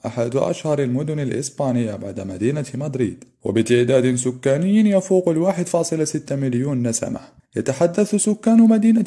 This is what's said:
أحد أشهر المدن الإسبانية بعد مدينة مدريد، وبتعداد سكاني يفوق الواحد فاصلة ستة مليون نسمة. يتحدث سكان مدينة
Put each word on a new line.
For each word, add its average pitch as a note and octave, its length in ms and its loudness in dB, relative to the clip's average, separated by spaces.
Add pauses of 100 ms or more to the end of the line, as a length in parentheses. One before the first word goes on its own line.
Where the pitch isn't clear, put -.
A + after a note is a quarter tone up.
أحد A#2+ 300 -4
أشهر D3+ 440 -2
المدن D3+ 400 -2
الإسبانية B2 760 -4
بعد G2+ 240 -10
مدينة G#2 540 -4
مدريد، C3 500 -4 (200)
وبتعداد A#2+ 720 2
سكاني C#3+ 760 2
يفوق F#3 380 2
الواحد E3+ 380 0
فاصلة E3 360 0
ستة D3+ 320 -4
مليون C3 520 -2
نسمة. - 320 -4 (360)
يتحدث E3+ 600 0
سكان G#3+ 420 2
مدينة A3+ 500 6